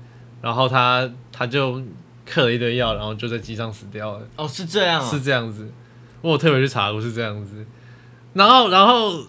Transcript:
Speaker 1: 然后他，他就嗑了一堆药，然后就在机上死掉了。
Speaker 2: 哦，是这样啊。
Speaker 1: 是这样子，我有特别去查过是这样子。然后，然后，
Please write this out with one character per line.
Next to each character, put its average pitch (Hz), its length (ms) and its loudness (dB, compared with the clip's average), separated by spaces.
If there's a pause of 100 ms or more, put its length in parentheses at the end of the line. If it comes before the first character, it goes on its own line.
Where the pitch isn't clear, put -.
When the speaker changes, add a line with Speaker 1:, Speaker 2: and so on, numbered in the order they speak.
(400)
Speaker 1:
然 117 140 -6
后 127 140 2
他， 123 420 2 (220)
他 - 120 -6
就 131 380 -4 (420)
嗑 - 200 0
了 117 80 2
一 120 40 0
堆 120 200 -2
药， 117 180 0
然 104 100 -6
后 107 80 -6
就 110 140 -8
在 117 100 -6
机 110 200 -10
上 113 160 -8
死 101 140 -16
掉 104 300 -10
了。 110 100 -16 (100)
Speaker 2:
哦， 151 100 -8
是 185 180 -10
这 185 200 0
样 165 180 0
啊。 123 80 -4
Speaker 1:
是 147 100 -2
这 131 100 -2
样 117 220 0
子， 107 180 -14 (520)
我 165 80 0
有 151 80 2
特 160 120 2
别 135 100 4
去 135 80 2
查 104 220 0
过 107 100 -4
是 113 120 -6
这 113 80 -6
样 107 240 -8
子。 107 220 -16 (640)
然 196 160 6
后， 247 220 8
然 190 160 8
后， 220 420 2